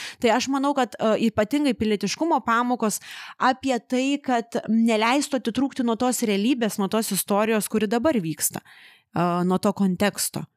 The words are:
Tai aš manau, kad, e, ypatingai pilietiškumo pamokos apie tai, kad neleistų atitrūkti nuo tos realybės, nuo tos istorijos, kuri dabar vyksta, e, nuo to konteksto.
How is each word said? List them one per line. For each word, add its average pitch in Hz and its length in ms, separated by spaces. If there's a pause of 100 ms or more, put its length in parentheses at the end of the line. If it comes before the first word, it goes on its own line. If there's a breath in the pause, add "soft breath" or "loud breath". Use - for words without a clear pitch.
(200 loud breath)
Tai 226 160
aš 247 160
manau, 277 240
kad, 247 240
e, 220 160 (140)
ypatingai 262 440
pilietiškumo 214 720
pamokos 233 560 (400 loud breath)
apie 254 400
tai, 269 400
kad 240 480
neleistų 226 720
atitrūkti 262 480
nuo 233 80
tos 247 240
realybės, 220 580
nuo 196 140
tos 214 240
istorijos, 214 560
kuri 214 160
dabar 240 320
vyksta, 160 400
e, - 880
nuo 185 100
to 208 140
konteksto. 190 720 (140)